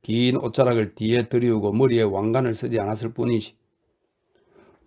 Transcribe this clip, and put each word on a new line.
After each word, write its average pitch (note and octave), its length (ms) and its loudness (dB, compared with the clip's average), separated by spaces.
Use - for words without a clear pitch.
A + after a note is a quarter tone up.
긴 B2 360 0
옷자락을 A#2 580 0
뒤에 A2+ 340 0
들이우고 A2+ 440 0
머리에 A#2 280 2
왕관을 A2 540 0
쓰지 A#2 240 -4
않았을 A2 340 -6
뿐이지." A#2+ 460 -4